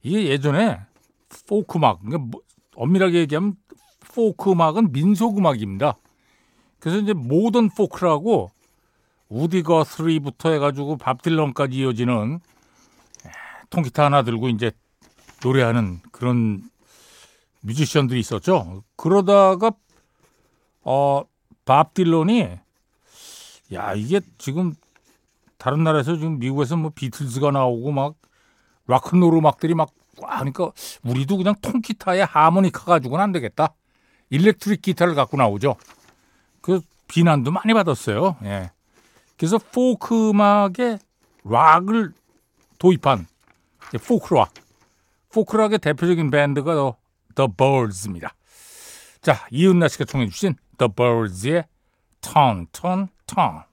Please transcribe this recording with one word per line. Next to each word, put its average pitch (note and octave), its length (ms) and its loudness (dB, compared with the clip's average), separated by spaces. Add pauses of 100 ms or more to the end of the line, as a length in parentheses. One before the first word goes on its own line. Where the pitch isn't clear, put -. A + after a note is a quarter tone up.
이게 F3+ 240 -2
예전에 C#3+ 520 0 (680)
포크 - 300 -4
음악, A2+ 220 2
그러니까 A#2 300 -6
뭐 - 120 -14 (340)
엄밀하게 F3 440 2
얘기하면 E3+ 360 -2 (580)
포크 G#3+ 380 0
음악은 E3 400 2
민속 G3+ 460 0
음악입니다. A#2+ 580 0 (840)
그래서 F3 200 -4
이제 G#3 140 -2
모던 G3 560 0
포크라고 E3+ 800 -2 (800)
우디 E3 340 -2
거스리부터 D#3+ 880 -2
해가지고 C#3+ 460 -2
밥 C3 240 -6
딜런까지 C#3+ 560 -2
이어지는, B2 600 -2 (840)
예, - 60 -20 (380)
통기타 D3 360 -2
하나 C#3+ 180 2
들고 A#2 260 -4
이제 A2+ 220 -2 (720)
노래하는 A#2 580 0 (100)
그런 A2+ 520 -2 (1000)
뮤지션들이 B2+ 580 -2
있었죠. G#2 640 -2 (120)
그러다가, G3 760 4 (1120)
어, C#3 400 0 (420)
밥 D3 280 4
딜런이, E3 640 0 (1160)
"야, F#2+ 200 -6
이게 B2+ 280 -2 (160)
지금 D#3+ 360 -4 (840)
다른 D3 260 -2
나라에서 D#3 320 0
지금 D#3 240 -4
미국에서 C3+ 380 -2
뭐 D#3 160 -4
비틀즈가 C3+ 580 -4
나오고 B2+ 400 -2
막 C#3+ 240 -4 (720)
락큰롤 E3 460 4
음악들이 D#3 400 2
막 D#3+ 160 0 (300)
와, - 180 -10
그러니까 C#3 340 -6 (320)
우리도 C3+ 340 -2
그냥 F#3+ 240 0
통기타에 G#3 600 -4
하모니카 F3 640 2
가지고는 D#3+ 380 0
안 G3+ 80 -2
되겠다. D3+ 440 -4 (540)
일렉트릭 G3 520 2
기타를 E3+ 340 0
갖고 C#3+ 220 0
나오죠." A2+ 380 0 (840)
그 F3+ 200 -2 (260)
비난도 D#3 440 2
많이 G#3+ 220 0
받았어요. D#3+ 680 0
예. G2 280 -8 (680)
그래서 F3 200 -2
포크 A3+ 720 0
음악에 G#3 680 2 (460)
락을 E3 720 2 (640)
도입한, C3+ 480 2 (640)
예, A#2 40 -6
포크 - 360 -2
락. A#2 180 2 (760)
포크 A3 260 -2
락의 G#3+ 240 2
대표적인 D#3 520 0
밴드가 C#3+ 420 0
The, C#3 180 0 (440)
The C3+ 200 2
Birds입니다. G#2 800 0 (880)
자, - 300 0
이은나 E3+ 360 4
씨가 - 180 -4
청해 B2+ 240 -2
주신 F3 260 -4 (220)
The A#2+ 140 2
Birds의 A#2 760 -2 (560)
Turn, A2+ 500 2
Turn, F#3 360 -4 (200)
Turn. G2+ 340 -2 (120)